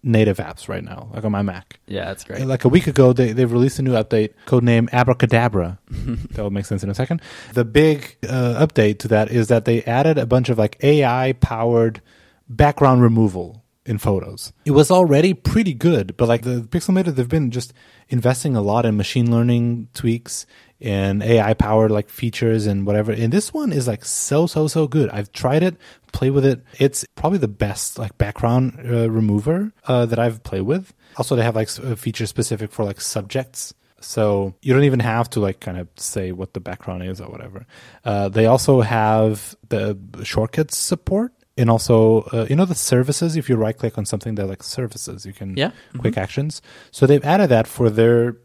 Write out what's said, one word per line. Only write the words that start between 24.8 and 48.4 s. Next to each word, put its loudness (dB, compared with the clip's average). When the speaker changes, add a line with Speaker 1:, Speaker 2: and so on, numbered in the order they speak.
Speaker 1:
good. 0
I've -8
tried 0
it, -2
played -2
with 2
it. 2
It's 0
probably -2
the -2
best, -6
like, -8
background, 0
uh, 0
remover, 0
uh, 2
that -2
I've -2
played -6
with. -4
Also, -2
they 2
have, 0
like, -2
s-, -12
a -6
feature -6
specific -6
for, -6
like, -8
subjects. -8
So -2
you 0
don't 4
even 2
have -2
to, -4
like, -2
kind -10
of -12
say -8
what -10
the -8
background -12
is -10
or -16
whatever. -18
Uh, -2
they 2
also 4
have 0
the -4
shortcuts -4
support. -4
And 2
also, 4
uh, -4
you 0
know 4
the -4
services, 0
if -4
you 2
right-click -2
on -6
something, -6
they're, -4
like, -10
services. -12
You -16
can -12
Speaker 2:
Yeah. -2
Speaker 1:
quick -2
Speaker 2:
Mm-hmm. -4
Speaker 1:
actions. -6
So 2
they've 4
added 2
that 4
for 0
their 2